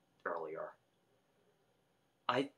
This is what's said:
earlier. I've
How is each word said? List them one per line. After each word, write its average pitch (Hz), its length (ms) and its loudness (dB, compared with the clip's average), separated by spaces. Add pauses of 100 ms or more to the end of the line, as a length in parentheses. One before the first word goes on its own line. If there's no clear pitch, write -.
(260)
earlier. 82 460 -4 (1600)
I've 127 300 4